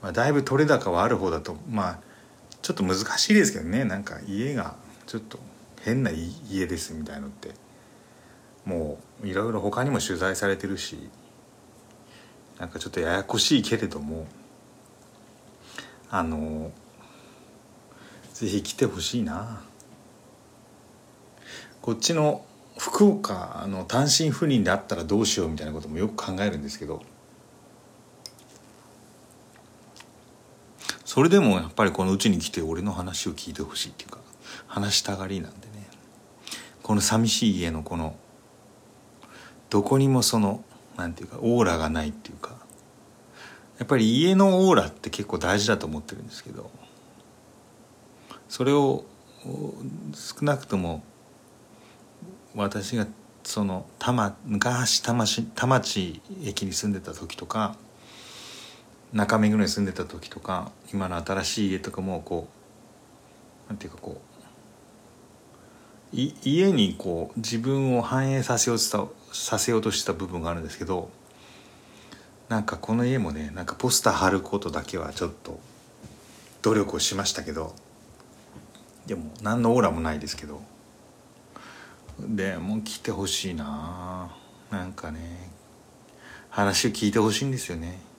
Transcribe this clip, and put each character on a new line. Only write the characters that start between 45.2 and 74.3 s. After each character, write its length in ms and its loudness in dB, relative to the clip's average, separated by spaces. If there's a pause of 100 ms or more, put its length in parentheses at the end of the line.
構 100 -4
大 220 2
事 80 0
だ 100 4
と 80 -6
思 140 -6
っ 20 -12
て 140 -12
る 60 -14
ん 60 -14
で 60 -18
す 120 -16
け 60 -16
ど、 200 -14 (1800)
そ 160 -2
れ 80 6
を、 320 6 (1120)
少 320 -6
な 120 2
く 80 -10
と 120 -2
も 260 -4 (1500)
私 400 -2
が 120 0 (360)
そ 200 -2
の、 220 -2 (140)
多 80 -2
摩-、 280 2 (100)
昔、 560 0
多 60 -4
摩 180 2
市-、 180 0 (120)
田 120 0
町 520 0 (240)
駅 220 -4
に 80 -4
住 160 -2
ん 40 2
で 60 -4
た 140 -12
時 240 -12
と 80 -10
か、 300 -4 (1400)
中 240 4
目 120 6
黒 120 4
に 80 2
住 140 0
ん 20 2
で 100 -4
た 80 -4
時 260 -12
と 100 -14
か、 320 -6 (200)
今 160 -2
の 160 -4
新 200 -2
し 240 0
い 40 2
家 80 -2
と 120 -8
か 100 -8
も 200 -4
こ 260 -6 (1200)
う、 20 -20
な 60 -6
ん 20 -12
て 80 -14
い 40 -10
う 20 -16
か 100 -18
こ 180 -12 (1900)
う、 20 -6
い-、 180 0 (100)
家 280 6
に 260 4
こ 380 -4
う、 40 -4
自 200 -2
分 380 2
を 40 2
反 300 0
映 100 2
さ 160 0
せ 140 2
よ 40 2
う 40 0
と 40 2
し 60 -2
た、 160 0 (260)
さ 280 -4
せ 120 2
よ 60 4
う 40 4
と 100 0
し 120 -2
た 100 -2
部 120 -4
分 160 -6
が 80 -2
あ 60 -2
る 60 -6
ん 20 -8
で 80 -10
す 80 -14
け 60 -8
ど、 260 -4 (1400)
な 120 0
ん 20 -4
か 140 -4
こ 180 -2
の 100 4
家 140 2
も 120 0
ね、 220 -6
な 80 -10
ん 60 -8
か 80 -4
ポ 160 2
ス 100 4
タ 80 6
ー 40 4
貼 180 4